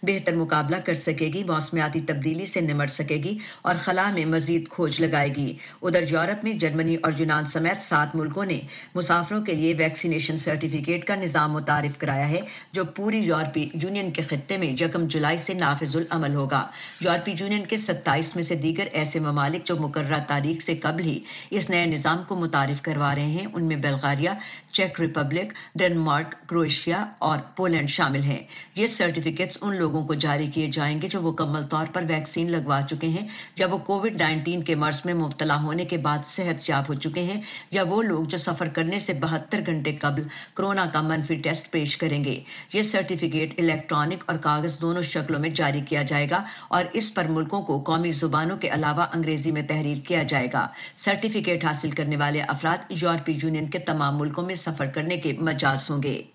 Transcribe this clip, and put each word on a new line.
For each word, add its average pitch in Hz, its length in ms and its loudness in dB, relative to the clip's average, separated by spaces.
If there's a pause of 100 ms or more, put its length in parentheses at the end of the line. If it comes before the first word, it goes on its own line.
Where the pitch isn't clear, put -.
بہتر 180 320 2
مقابلہ 156 500 2
کر 170 100 2
سکے 156 400 0
گی، 196 100 -2
موسمیاتی 156 560 0
تبدیلی 156 460 -2
سے - 140 0
نمٹ 147 300 2
سکے 147 340 -2
گی 202 120 -2 (260)
اور 180 200 4
خلا 185 320 2
میں 165 120 2
مزید 160 420 2
کھوج 160 320 0
لگائے 143 340 2
گی۔ 143 180 0 (300)
ادھر 170 280 2
یورپ 175 340 0
میں 220 80 0
جرمنی 160 500 2
اور 160 160 2
یونان 156 260 2
سمیت 165 380 0
سات 147 340 0
ملکوں 156 280 -2
نے 180 160 -2 (340)
مسافروں 175 500 2
کے 185 100 0
لیے 160 240 4
ویکسینیشن 160 600 0
سرٹیفکیٹ 151 680 -2
کا 202 80 0
نظام 156 380 2
متعارف 147 460 0
کرایا 139 300 0
ہے، 165 120 2 (320)
جو 185 120 0
پوری 214 340 0
یورپی 160 500 2 (140)
یونین 190 280 -2
کے 165 120 -2
خطے 147 340 -4
میں 175 120 0 (140)
یکم 170 240 0
جولائی 151 320 0
سے 185 160 -4
نافذ 143 420 0
العمل 160 380 0
ہوگا۔ 135 320 2 (340)
یورپی 180 380 0
یونین 202 260 0
کے 220 120 -2
ستائیس 160 600 0
میں 170 80 0
سے 180 100 0
دیگر 160 380 0
ایسے 151 280 0
ممالک 147 460 0
جو 175 100 0
مقررہ 151 500 0
تاریخ 147 360 0
سے 170 120 0
قبل 160 300 -2
ہی 151 140 0 (320)
اس 190 200 0
نئے 175 160 4
نظام 160 420 0
کو 196 80 -2
متعارف 143 460 0
کروا 147 320 2
رہے 147 120 0
ہیں، 170 260 0
ان 170 120 -2
میں 160 120 2
بلغاریہ، 143 540 2 (420)
چیک 190 280 0
ریپبلک، 160 520 0 (220)
ڈنمارک، 160 600 2 (140)
کروشیا 170 560 2 (140)
اور 151 200 2 (180)
پولینڈ 165 340 2
شامل 139 320 2
ہیں۔ 139 180 0 (340)
یہ 208 120 2
سرٹیفکیٹس 170 760 0
ان 202 140 0
لوگوں 156 280 0
کو 151 100 -2
جاری 147 400 0
کیے 156 120 0
جائیں 151 360 0
گے 185 60 -4
جو 190 120 -2
مکمل 160 420 0
طور 156 300 0
پر 175 160 0
ویکسین 165 420 0
لگوا 143 300 2 (100)
چکے 165 180 -2
ہیں 190 180 0 (300)
یا 185 100 4
وہ 180 120 0
کووڈ 196 360 0
نائنٹین 160 480 0
کے 160 120 2
مرض 151 300 0
میں 175 100 0
مبتلا 151 480 0
ہونے 156 220 0
کے 175 140 -4
بعد 147 280 0
صحت 175 420 -4
یاب 139 200 0
ہو 147 60 0
چکے 156 280 -2
ہیں 196 180 -2 (300)
یا 190 120 2
وہ 190 200 2
لوگ 165 220 2
جو 160 140 -2
سفر 170 300 -2
کرنے 165 300 0
سے 190 220 -4
بہتر 160 460 -2
گھنٹے 151 340 0
قبل 143 220 0 (320)
کورونا 196 380 2
کا 151 100 2
منفی 160 320 0
ٹیسٹ 151 360 -4
پیش 147 260 0
کریں 151 280 0
گے۔ 135 160 -2 (320)
یہ 208 100 2
سرٹیفکیٹ 160 760 0
الیکٹرانک 156 680 2
اور 170 100 0
کاغذ 151 440 0
دونوں 170 220 0
شکلوں 151 380 -2
میں 160 100 0
جاری 147 380 2
کیا 147 140 2
جائے 147 280 0
گا 175 120 2 (260)
اور 180 240 2
اس 220 220 -2
پر 175 140 2
ملکوں 160 340 0
کو 143 200 0
قومی 165 300 2
زبانوں 156 440 0
کے - 120 -2
علاوہ 151 440 2
انگریزی 156 380 0
میں 151 180 0
تحریر 147 380 0
کیا 165 160 2
جائے 135 300 0
گا۔ 120 140 2 (300)
سرٹیفکیٹ 202 680 0
حاصل 151 260 0
کرنے 147 260 -2
والے 147 260 2
افراد 160 500 -2 (100)
یورپی 165 400 0
یونین 156 240 0
کے 143 120 -4
تمام 147 400 0
ملکوں 151 260 -2
میں 185 100 -4
سفر 156 320 -2
کرنے 156 300 -2
کے 156 220 0
مجاز 147 520 0
ہوں 143 120 0
گے۔ 139 200 -2 (120)